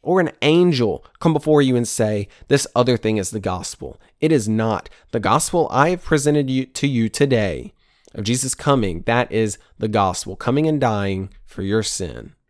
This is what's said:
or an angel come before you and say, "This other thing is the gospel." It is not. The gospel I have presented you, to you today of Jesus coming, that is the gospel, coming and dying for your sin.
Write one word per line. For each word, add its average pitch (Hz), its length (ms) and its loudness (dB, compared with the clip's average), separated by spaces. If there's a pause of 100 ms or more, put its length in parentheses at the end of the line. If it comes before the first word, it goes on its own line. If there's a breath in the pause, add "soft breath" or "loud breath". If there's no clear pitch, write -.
or 180 200 2
an 160 100 0 (100)
angel 147 600 2 (160 soft breath)
come 160 140 2
before 151 280 2
you 127 140 2
and 120 120 0
say, 107 400 -2 (200 soft breath)
"This 139 180 2 (100)
other 123 220 2
thing 110 200 -2
is 95 140 -4
the 107 80 -6
gospel." 90 600 -8 (220 soft breath)
It 156 100 2
is 113 160 2
not. 110 420 -2 (220 soft breath)
The 117 80 -2
gospel 147 500 2
I 143 200 2
have 180 140 -4
presented 147 460 2
you, 131 160 -2
to - 220 -4
you 117 220 0
today 107 640 0 (400 soft breath)
of 107 100 -10
Jesus 123 320 -2
coming, 104 460 0
that 120 300 0
is 107 260 -2 (220 soft breath)
the 110 100 -4
gospel, 98 460 -2
coming 143 300 0
and 151 140 0
dying 101 500 -2 (160)
for - 160 -14
your 104 220 0
sin. 64 500 -8 (160)